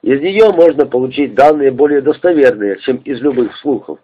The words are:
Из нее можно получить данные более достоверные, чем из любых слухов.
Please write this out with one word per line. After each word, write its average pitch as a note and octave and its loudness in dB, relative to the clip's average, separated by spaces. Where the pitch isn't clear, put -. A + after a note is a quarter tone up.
Из C3+ 0
нее G3+ 2
можно E3 2
получить B2+ -4
данные C#3 4
более C#3+ 0
достоверные, C3 -2
чем B2+ -4
из B2+ -8
любых B2 -2
слухов. A#2 -6